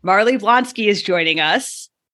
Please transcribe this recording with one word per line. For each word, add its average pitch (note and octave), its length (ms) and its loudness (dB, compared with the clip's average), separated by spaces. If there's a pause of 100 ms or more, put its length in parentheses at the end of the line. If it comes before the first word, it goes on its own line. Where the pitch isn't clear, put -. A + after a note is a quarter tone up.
Marley G#3 340 2
Blonsky A#3 520 0
is G3+ 140 0
joining E3 380 0
us. E3+ 480 -4 (260)